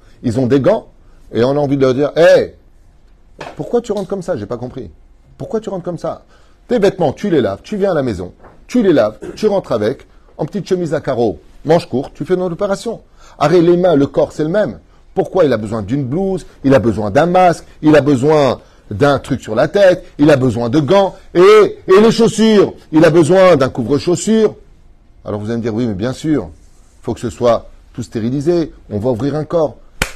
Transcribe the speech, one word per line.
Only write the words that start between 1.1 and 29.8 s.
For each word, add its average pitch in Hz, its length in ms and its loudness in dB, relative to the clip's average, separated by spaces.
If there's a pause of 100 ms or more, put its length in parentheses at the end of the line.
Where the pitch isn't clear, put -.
et 113 120 0
on 131 60 2
a 143 80 -2
envie 143 180 -2
de 131 60 -2
leur 131 100 4
dire, « 135 240 -2
Hey, 160 380 4 (1000)
pourquoi 233 260 -4
tu 226 100 -6
rentres 190 160 -6
comme 202 140 -6
ça ? 170 160 -6
J'ai 101 80 -10
pas 123 100 -8
compris. 123 340 -12 (460)
Pourquoi 214 240 -8
tu 214 80 -12
rentres 190 160 -8
comme 175 140 -8
ça ? 143 260 -10 (420)
Tes 240 120 -2
vêtements, 180 340 0
tu - 160 -8
les 160 140 2
laves, 98 200 -4
tu - 140 -10
viens 196 140 -2
à 175 40 -2
la 147 80 -2
maison, 92 300 -6 (360)
tu 247 140 0
les 190 100 2
laves, 110 260 0 (180)
tu 214 100 -2
rentres 196 260 -2
avec, 110 340 -4 (320)
en 165 80 -6
petite 196 200 -10
chemise 175 280 -4
à 143 80 -4
carreaux, 113 380 -4 (260)
manche 160 240 2
courte, - 240 -6
tu 147 100 -10
fais 180 120 -2
ton 180 140 -4
opération. » 196 520 -6 (360)
Arrête, 165 240 4
les 175 140 4
mains, 175 200 2
le 139 100 2
corps, 147 260 -2
c'est 151 120 -6
le 156 40 -2
même. 175 300 -4 (360)
Pourquoi 190 300 0
il 135 80 2
a 110 60 0
besoin 107 240 -6
d'une 131 220 -4
blouse ? 185 420 -4 (180)
Il 135 80 2
a 135 60 4
besoin 107 320 -2
d'un 139 160 2
masque, 175 380 2 (180)
il 151 140 4
a 147 40 6
besoin 139 600 2 (300)
d'un 135 280 0
truc - 240 -6
sur 107 120 -10
la 143 140 0
tête, 185 380 2 (100)
il 147 140 4
a 143 60 6
besoin 120 340 -2
de 147 100 0
gants, 180 340 2 (200)
et, 175 60 2 (460)
et 185 140 6
les 226 120 6
chaussures, 208 600 2 (200)
il 156 120 4
a 165 60 6
besoin 175 460 4
d'un 131 120 0
couvre-chaussures. 175 840 -2 (720)
Alors 104 140 -8
vous 107 100 -10
allez 117 100 -4
me 113 40 -6
dire, 110 120 -6
Oui, 120 120 -2
mais 110 80 -4
bien 117 200 -6
sûr, 135 340 -4 (540)
faut 120 100 -6
que - 80 -12
ce 117 100 -8
soit 113 380 0 (300)
tout 120 60 -10
stérilisé, 139 680 -4 (180)
on 104 100 -6
va 127 100 -2
ouvrir 131 240 -4
un 151 100 -6
corps. 151 320 -4 (400)